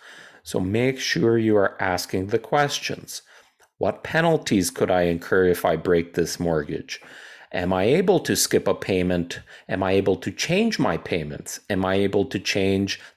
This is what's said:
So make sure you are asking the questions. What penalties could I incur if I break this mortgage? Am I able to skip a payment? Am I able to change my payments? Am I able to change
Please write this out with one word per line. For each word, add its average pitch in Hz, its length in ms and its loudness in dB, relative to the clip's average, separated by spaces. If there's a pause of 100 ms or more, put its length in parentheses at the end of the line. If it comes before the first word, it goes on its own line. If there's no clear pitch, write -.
(420)
So - 160 -6
make 120 400 -2
sure 117 400 0
you 110 180 2
are 98 240 2
asking 95 460 -2
the 110 120 0
questions. - 840 -4 (560)
What - 260 -4
penalties 156 640 2
could - 200 0
I 90 120 4
incur 87 440 2
if 90 180 2
I 85 120 2
break 85 380 0
this 85 260 -2
mortgage? 80 600 -4 (520)
Am 90 200 -2
I 92 120 2
able 180 360 4
to 101 160 0
skip - 320 0
a 95 60 2
payment? 90 680 0 (280)
Am 95 140 -4
I 95 100 0
able 98 240 2
to - 140 -8
change 214 480 -2
my 95 200 0
payments? - 600 -8 (100)
Am 95 140 0
I 95 100 0
able 98 320 2
to - 120 -4
change 98 640 -2 (160)